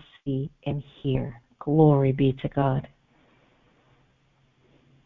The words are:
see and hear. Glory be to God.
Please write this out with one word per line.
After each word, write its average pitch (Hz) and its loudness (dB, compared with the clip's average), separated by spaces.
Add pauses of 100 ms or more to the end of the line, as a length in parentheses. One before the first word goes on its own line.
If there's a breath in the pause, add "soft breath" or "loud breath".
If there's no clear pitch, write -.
(260)
see 135 -4 (160)
and 143 -6 (180)
hear. 131 -6 (180)
Glory 147 4
be 135 0
to - -8
God. 139 -2 (2250)